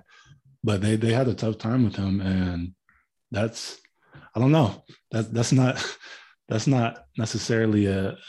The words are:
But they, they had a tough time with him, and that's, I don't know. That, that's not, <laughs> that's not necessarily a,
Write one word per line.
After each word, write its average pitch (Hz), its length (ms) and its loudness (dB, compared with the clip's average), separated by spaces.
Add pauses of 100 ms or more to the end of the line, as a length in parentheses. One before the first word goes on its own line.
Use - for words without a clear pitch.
(640)
But 104 180 0
they, 107 140 2
they 113 160 2
had 123 160 2
a 110 60 2
tough 110 240 -2
time 120 260 0
with 101 120 0
him, 98 260 0
and 92 520 -2 (580)
that's, - 500 -6 (520)
I 110 60 -2
don't 131 140 4
know. 131 320 2 (260)
That, 113 220 -4
that's 117 180 0
not, 127 320 2 (380)
<laughs> - 260 -20
that's 110 200 -4
not 123 360 0 (140)
necessarily 113 680 0
a, 98 300 -2 (120)